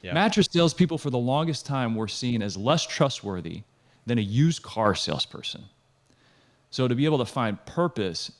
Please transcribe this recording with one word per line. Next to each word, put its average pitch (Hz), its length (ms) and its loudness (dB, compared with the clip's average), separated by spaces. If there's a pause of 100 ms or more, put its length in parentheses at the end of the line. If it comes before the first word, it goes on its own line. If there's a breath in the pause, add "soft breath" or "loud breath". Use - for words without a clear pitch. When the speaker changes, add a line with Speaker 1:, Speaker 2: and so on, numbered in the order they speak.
Speaker 1:
Yeah. 90 140 -6
Speaker 2:
mattress 196 360 4
salespeople 170 460 4
for 139 140 -4
the 123 80 0
longest 139 480 0
time 127 280 -2
were 110 140 -2
seen 120 320 -2
as 101 160 -4
less 131 300 0
trustworthy 95 800 -2 (420)
than 120 100 0
a 110 60 2
used 131 400 2
car 107 320 2
salesperson. - 720 -6 (1080)
So 127 180 0
to 120 60 0
be 135 100 2
able 156 140 4
to 120 80 0
find 110 400 -2
purpose 107 720 -2